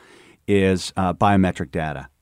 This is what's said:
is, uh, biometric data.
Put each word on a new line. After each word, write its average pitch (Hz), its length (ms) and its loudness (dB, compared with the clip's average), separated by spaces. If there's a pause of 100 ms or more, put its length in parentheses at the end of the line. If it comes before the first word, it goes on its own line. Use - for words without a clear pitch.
(460)
is, 95 520 2
uh, 90 160 0
biometric 95 560 2
data. 73 400 -8 (120)